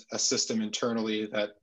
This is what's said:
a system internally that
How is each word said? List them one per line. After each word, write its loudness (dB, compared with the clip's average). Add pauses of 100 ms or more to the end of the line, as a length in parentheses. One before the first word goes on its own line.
(120)
a -4
system 2
internally 0
that 0 (120)